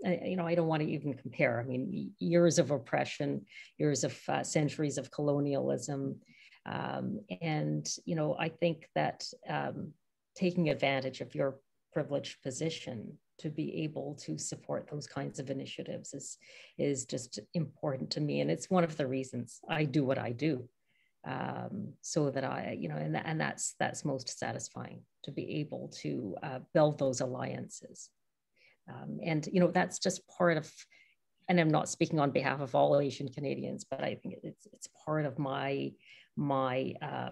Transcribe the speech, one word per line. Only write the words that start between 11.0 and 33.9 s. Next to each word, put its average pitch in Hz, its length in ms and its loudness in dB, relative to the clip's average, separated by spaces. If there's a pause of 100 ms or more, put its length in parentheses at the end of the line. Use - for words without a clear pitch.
of - 120 -12
your 139 240 0 (340)
privileged 139 520 -4
position 131 760 -6 (200)
to 156 120 -6
be 151 320 -4
able 147 380 -4
to 156 160 -6
support - 540 -6
those 147 160 -6
kinds 139 320 -6
of 131 120 -6
initiatives - 640 -8
is, - 260 -12 (380)
is 143 280 2
just - 340 -6 (160)
important 151 560 -2
to - 100 -2
me. 147 200 0
And 143 100 2
it's 165 200 -2
one 180 140 6
of 156 120 0
the 143 100 0
reasons 127 640 -4
I 156 160 2
do 143 200 4
what 127 140 4
I 113 140 -2
do. 123 360 0 (600)
Um, 127 720 -4
so 147 300 0
that 131 140 -2
I, 131 360 -4
you - 80 -4
know, 151 80 -4
and, 156 180 -2
and 160 240 -2
that's, - 400 -2
that's - 240 -2 (100)
most 131 260 -6
satisfying, 123 640 -8 (220)
to 151 60 -12
be 147 300 -4
able 147 400 -8
to, 131 420 -4
uh, 131 180 -6 (120)
build 151 260 6
those 131 220 2
alliances. 127 880 -6 (800)
Um, 143 340 -8
and, 156 300 2
you 185 80 6
know, 170 100 8
that's 180 280 2
just - 280 -2
part 170 300 4
of, 156 160 -4 (760)
and 175 120 8
I'm 156 180 8
not - 120 0
speaking 160 280 2
on 143 120 6
behalf 135 300 2
of 139 140 -4
all 143 240 8
Asian 139 300 0
Canadians, 135 560 -4
but 135 180 -6